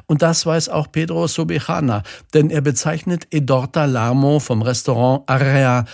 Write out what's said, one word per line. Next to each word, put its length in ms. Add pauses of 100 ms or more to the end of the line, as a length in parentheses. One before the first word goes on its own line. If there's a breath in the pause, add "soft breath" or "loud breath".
Und 160
das 240
weiß 240
auch 200
Pedro 380
Subijana, 760 (300 loud breath)
denn 180
er 100
bezeichnet 680
Edorta 520
Lamo 560
vom 220
Restaurant 680
Arrea 540 (100)